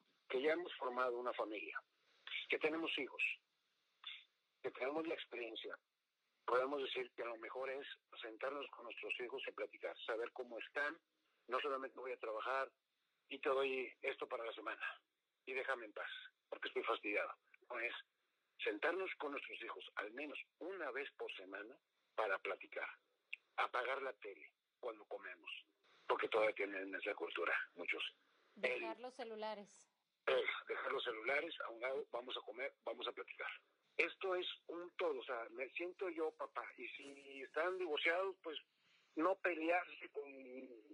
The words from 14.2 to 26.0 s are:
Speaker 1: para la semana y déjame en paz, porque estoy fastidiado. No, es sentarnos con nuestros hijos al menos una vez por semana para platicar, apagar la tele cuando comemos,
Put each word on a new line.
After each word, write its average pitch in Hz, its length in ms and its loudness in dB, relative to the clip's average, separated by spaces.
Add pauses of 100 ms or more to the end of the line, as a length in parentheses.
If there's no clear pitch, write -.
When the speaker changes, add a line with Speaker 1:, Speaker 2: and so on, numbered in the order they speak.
Speaker 1:
para 117 180 -2
la 113 80 -4
semana 113 320 -6 (600)
y 127 80 -4
déjame 127 320 2
en 104 80 -12
paz, - 160 -4 (400)
porque - 180 -4
estoy - 160 0
fastidiado. 104 480 2 (380)
No, 120 100 -4
es 117 140 0 (720)
sentarnos 165 540 2
con 147 140 -2
nuestros 120 320 -6
hijos 107 200 -8 (120)
al 104 160 -2
menos 139 260 -6 (220)
una 160 320 -4
vez 139 260 -2
por - 160 -4
semana 98 420 -8 (400)
para 101 240 4
platicar, - 480 -2 (680)
apagar 131 460 2
la 131 100 -2
tele - 380 -12 (280)
cuando 110 260 -4
comemos, - 440 -8 (580)